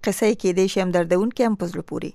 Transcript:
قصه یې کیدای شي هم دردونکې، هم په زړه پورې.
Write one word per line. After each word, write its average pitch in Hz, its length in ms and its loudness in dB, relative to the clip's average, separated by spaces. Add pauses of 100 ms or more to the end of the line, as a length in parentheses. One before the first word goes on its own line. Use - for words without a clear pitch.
قصه 214 280 2
یې 170 40 2
کیدای 190 320 2
شي 196 140 0
هم 185 100 0
دردونکې، 180 500 0
هم 226 140 2
په 196 100 -6
زړه 170 240 -8
پورې. 160 260 -8